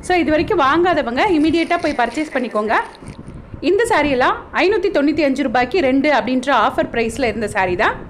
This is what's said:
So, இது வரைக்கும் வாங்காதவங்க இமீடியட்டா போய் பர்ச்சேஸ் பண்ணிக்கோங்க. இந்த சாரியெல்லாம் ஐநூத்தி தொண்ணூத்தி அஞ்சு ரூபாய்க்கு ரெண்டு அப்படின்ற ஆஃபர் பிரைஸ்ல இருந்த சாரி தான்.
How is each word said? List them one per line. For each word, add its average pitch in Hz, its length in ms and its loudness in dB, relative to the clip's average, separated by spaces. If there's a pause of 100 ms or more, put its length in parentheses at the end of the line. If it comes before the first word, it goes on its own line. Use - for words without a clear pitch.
So, 359 160 0
இது 269 140 0
வரைக்கும் 339 320 2
வாங்காதவங்க 302 560 0 (160)
இமீடியட்டா 330 440 0
போய் 294 180 -2
பர்ச்சேஸ் 302 360 -4
பண்ணிக்கோங்க. 220 360 -2 (960)
இந்த 403 220 2
சாரியெல்லாம் 294 460 2 (260)
ஐநூத்தி 381 340 2
தொண்ணூத்தி 302 320 2
அஞ்சு 269 180 -2
ரூபாய்க்கு 254 420 0
ரெண்டு 277 280 2
அப்படின்ற 247 320 -2 (160)
ஆஃபர் 277 300 -2
பிரைஸ்ல 233 360 -2
இருந்த 214 260 -4
சாரி 185 260 0
தான். 440 120 0 (140)